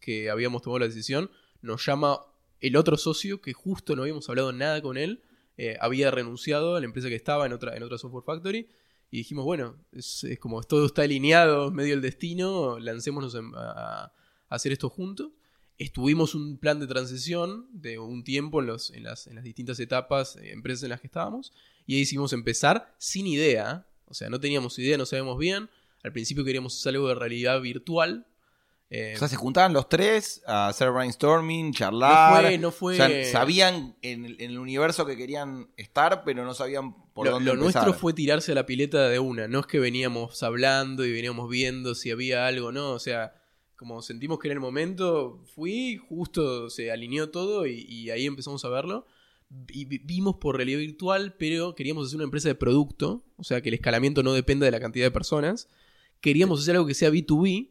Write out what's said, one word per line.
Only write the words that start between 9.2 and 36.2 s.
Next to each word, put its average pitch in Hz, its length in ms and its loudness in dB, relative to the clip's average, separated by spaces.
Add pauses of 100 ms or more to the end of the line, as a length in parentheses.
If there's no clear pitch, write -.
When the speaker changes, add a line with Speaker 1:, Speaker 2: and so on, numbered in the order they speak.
Speaker 1:
"Bueno, 139 320 -4 (160)
es, - 320 -12
es 123 140 -8
como 113 240 -8
todo 147 240 4
está 143 160 2
alineado, 147 680 6
medio 147 220 0
el 139 80 0
destino, 170 800 -4
lancémonos 120 560 -8
en, 113 200 -12
a, 57 500 -10
a - 80 -20 (360)
hacer 135 240 -4
esto 139 160 -4
juntos". 196 440 -10 (440)
Estuvimos 147 580 0
un 147 220 -8
plan 147 240 0
de 143 60 -4
transición 147 840 -6
de 120 260 -12
un 120 260 -10
tiempo 143 360 -2
en 127 80 -2
los, 113 220 -8
en 117 120 -16
las, 113 240 -14
en 117 80 -20
las 113 100 -16
distintas 120 360 -10
etapas, 127 560 -2
eh, - 160 -18
empresas 123 320 -8
en 123 60 -8
las 123 120 -8
que 135 60 -16
estábamos, 214 440 -8 (340)
y 135 80 -2
ahí 139 60 6
decidimos 139 320 0
empezar 127 640 0
sin - 300 -6
idea, 143 600 2 (200)
o - 80 -18
sea, 110 140 -10
no 120 100 -6
teníamos 139 400 -2
idea, 139 200 2
no 131 80 -2
sabíamos 135 320 -4
bien. 196 320 -2 (340)
Al - 80 -10
principio 139 320 -4
queríamos 131 340 -4
hacer 131 160 -2
algo 139 140 0
de 127 60 0
realidad 120 480 0
virtual. 165 640 -2 (640)
Eh, 110 260 -6
Speaker 2:
O - 20 -8
sea, 147 80 2
se 135 100 -4
juntaban 170 360 4
los 139 160 2
tres 208 580 2
a 101 220 2
hacer 127 220 2
brainstorming, 156 800 2
charlar. 147 680 8
Speaker 1:
No 170 60 6
fue, 180 100 4
no 170 140 -2
fue 180 200 -4
Speaker 2:
O 185 40 0
sea, 147 280 4
sabían 139 800 2
en 120 240 -8
el, 120 60 -12 (100)
en 123 80 -8
el 123 80 -10
universo 147 480 0
que 135 100 -4
querían 135 640 -10
estar, 165 460 2